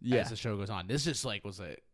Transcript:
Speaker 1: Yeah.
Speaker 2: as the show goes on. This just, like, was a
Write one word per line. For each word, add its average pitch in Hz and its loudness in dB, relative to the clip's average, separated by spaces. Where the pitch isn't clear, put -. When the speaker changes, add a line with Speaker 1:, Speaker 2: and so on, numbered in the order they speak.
Speaker 1:
Yeah. 123 6
Speaker 2:
as - -2
the 117 -4
show 107 0
goes 98 -2
on. 92 -4
This 139 2
just, 147 0
like, 104 -4
was 98 -8
a 85 -8